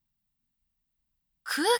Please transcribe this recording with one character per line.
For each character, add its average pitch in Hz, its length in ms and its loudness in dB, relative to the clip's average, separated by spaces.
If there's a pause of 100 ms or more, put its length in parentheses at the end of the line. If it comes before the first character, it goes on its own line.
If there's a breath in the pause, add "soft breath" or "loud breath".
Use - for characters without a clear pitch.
(1400)
空 - 240 -2 (140)